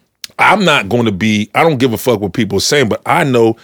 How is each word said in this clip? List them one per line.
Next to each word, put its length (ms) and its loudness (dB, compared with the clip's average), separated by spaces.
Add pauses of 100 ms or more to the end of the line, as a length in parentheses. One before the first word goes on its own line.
(380)
I'm 260 2
not 240 0
gonna 240 0
be, 420 -2
I 80 -4
don't 140 0
give 160 0
a 60 -4
fuck 220 0
what 120 -6
people 260 -4
are 40 -4
saying, 260 0
but 160 -4
I 200 2
know 400 2